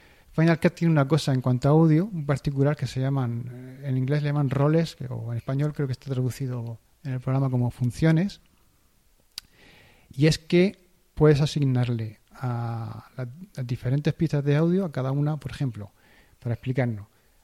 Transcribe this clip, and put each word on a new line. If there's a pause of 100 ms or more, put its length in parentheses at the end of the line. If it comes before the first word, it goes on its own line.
(320)
Final
Cut
tiene
una
cosa
en
cuanto
a
audio,
en
particular,
que
se
llaman, (340)
eh,
en
inglés
le
llaman
roles,
que,
o
en
español
creo
que
está
traducido (240)
en
el
programa
como
funciones, (1700)
y
es
que (380)
puedes
asignarle (120)
a (100)
la-, (280)
las
diferentes
pistas
de
audio,
a
cada
una,
por
ejemplo, (480)
para
explicarnos, (360)